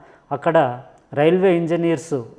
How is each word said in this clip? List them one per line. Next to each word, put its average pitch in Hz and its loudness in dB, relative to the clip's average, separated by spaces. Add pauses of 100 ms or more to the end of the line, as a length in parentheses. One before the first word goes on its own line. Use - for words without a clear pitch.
(320)
అక్కడ 135 0 (320)
రైల్వే 175 2
ఇంజనీర్స్ 165 -2 (160)